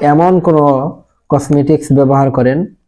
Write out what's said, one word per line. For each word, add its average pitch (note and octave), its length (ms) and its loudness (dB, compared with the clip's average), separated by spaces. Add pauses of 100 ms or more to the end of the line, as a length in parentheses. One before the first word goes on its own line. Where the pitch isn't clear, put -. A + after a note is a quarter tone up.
(140)
এমন E3+ 200 2 (120)
কোনো D#3 180 2 (640)
কসমেটিক্স D3 580 0 (100)
ব্যবহার C#3 340 2
করেন C3 260 -2 (300)